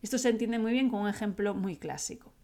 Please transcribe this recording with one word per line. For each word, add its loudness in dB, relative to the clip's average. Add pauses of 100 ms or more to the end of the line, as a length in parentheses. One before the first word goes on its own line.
Esto -2
se 4
entiende 2
muy 2
bien 4
con -2
un 0
ejemplo 0
muy -2
clásico. -8 (120)